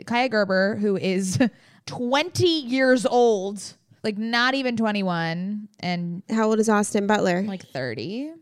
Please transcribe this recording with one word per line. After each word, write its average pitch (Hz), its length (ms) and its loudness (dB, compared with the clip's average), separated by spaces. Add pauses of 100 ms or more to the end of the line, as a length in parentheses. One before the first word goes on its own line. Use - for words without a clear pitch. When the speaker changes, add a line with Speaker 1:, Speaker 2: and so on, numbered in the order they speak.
Speaker 1:
Kaya 240 240 0
Gerber, 196 480 2
who 202 200 0
is 185 400 -2 (260)
<laughs> - 220 -20
twenty 311 760 0
years 254 440 4
old, 208 560 2 (420)
like, 214 140 -4
not 240 380 0
even 254 220 -2
twenty-one, 190 920 -2 (120)
and 175 500 -4
Speaker 2:
How 220 200 2
old 220 100 2
is 220 100 2
Austin 208 380 2
Butler? 190 360 2
Speaker 1:
like, 196 260 -8
thirty. 135 640 -6 (100)